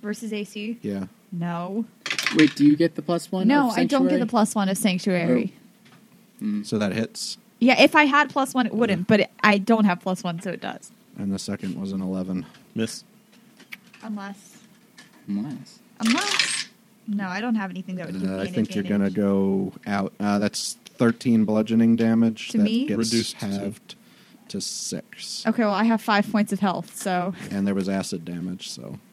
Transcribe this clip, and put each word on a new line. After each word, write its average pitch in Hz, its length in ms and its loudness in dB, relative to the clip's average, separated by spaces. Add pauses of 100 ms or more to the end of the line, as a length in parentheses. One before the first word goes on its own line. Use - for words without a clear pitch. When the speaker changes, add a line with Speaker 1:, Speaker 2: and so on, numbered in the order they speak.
Speaker 1:
Versus 208 300 -6
A 208 120 -4
C? 214 380 -8
Speaker 2:
Yeah. 98 240 -4 (260)
Speaker 1:
No. 175 520 -4 (520)
Speaker 3:
Wait, 151 180 6
do 143 100 2
you 147 120 8
get 165 180 0
the - 80 -8
plus 170 300 -4
one 185 160 2
Speaker 1:
No, 269 220 4
Speaker 3:
of 226 80 -2
Speaker 1:
I 254 60 4
don't 262 180 2
get 269 80 4
Speaker 3:
Sanctuary? 277 100 2
Speaker 1:
the 240 60 0
plus 220 280 2
one 202 140 2
of 196 100 0
Sanctuary. 180 760 2
Speaker 3:
Oh. - 360 -20 (500)
Hmm. 104 220 -2
Speaker 2:
So 110 160 -2
that 104 140 0
hits. - 460 -6 (220)
Speaker 1:
Yeah, 254 200 6
if 285 160 8
I 302 80 8
had 285 260 4
plus 262 220 -2
one, 254 140 2
it - 80 -4
wouldn't, 214 260 2
Speaker 2:
Yeah. 180 80 -4
Speaker 1:
but 214 120 6
it, - 100 0 (120)
I 208 160 6
don't 220 260 4
have 180 160 4
plus 185 220 -4
one, 170 180 -6
so 190 100 -8
it - 100 -8
does. - 300 -10 (280)
Speaker 2:
And 98 140 -4
the 95 60 -4
second 98 420 -6
was 98 120 -6
an 95 100 -4
eleven. 92 420 -4 (300)
Speaker 4:
Miss. 110 300 -6 (960)
Speaker 1:
Unless. 202 560 -12 (680)
Speaker 3:
Unless. 107 520 -8 (220)
Speaker 1:
Unless. 320 680 0 (380)
No, 202 220 -4
I 185 120 -6
don't 233 140 -2
have 196 160 -2
anything 185 260 -10
that 180 100 -8
would - 140 -8
give 95 100 -2
Speaker 2:
Uh, 95 60 -2
Speaker 1:
me 95 60 -2
Speaker 2:
I - 40 -2
Speaker 1:
an 98 60 -6
Speaker 2:
think 107 220 -2
you're 101 100 -2
gonna 101 220 2
Speaker 1:
advantage. 95 80 -2
Speaker 2:
go 98 580 2 (140)
out. 101 340 -2
Uh, 104 180 0
that's - 360 -2 (220)
thirteen 117 480 2
bludgeoning 113 520 4
damage. 113 520 2
Speaker 1:
To 113 100 -2
Speaker 2:
That 104 60 4
Speaker 1:
me? 233 220 0
Speaker 2:
gets 208 120 -2
Speaker 4:
Reduced 113 420 -2
to 113 60 -6
Speaker 2:
halved 101 480 -8 (540)
to 98 120 -6
six. - 840 -8
Speaker 1:
Okay, 226 160 2
well, 208 120 2
I 202 100 2
have 226 180 2
five 208 280 2
points 208 220 2
of 196 80 -2
health, 180 360 -2
so. 180 380 -2 (160)
Speaker 2:
And 98 160 -2
there 98 80 0
was 180 140 -2
acid 95 360 -4
damage, 87 440 -8
so. 53 300 -14 (140)